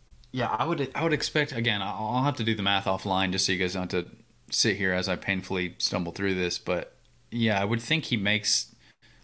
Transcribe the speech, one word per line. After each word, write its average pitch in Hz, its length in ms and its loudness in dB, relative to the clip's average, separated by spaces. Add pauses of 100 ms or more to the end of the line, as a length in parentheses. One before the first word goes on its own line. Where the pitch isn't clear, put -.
(320)
Yeah, 123 160 -2
I 113 180 0
would, 147 300 -2
I - 80 -2
would 160 100 2
expect, 147 380 0
again, 117 300 0
I'll, 101 260 -4 (100)
I'll 131 60 2
have 143 140 2
to 117 60 0
do 110 120 2
the 98 80 -2
math 98 220 2
offline 95 460 2
just 95 140 0
so - 60 2
you 92 80 0
guys 92 140 0
don't 92 180 -2
have 90 140 0
to - 60 -18 (400)
sit 101 260 2
here 95 140 0
as 92 160 0
I 92 80 0
painfully 92 640 -2
stumble 90 340 -2
through 98 240 0
this, 90 220 0
but - 380 -4 (360)
yeah, 110 300 2
I 98 40 0
would 117 160 0
think 156 240 -2
he 120 120 -2
makes, 104 580 0 (480)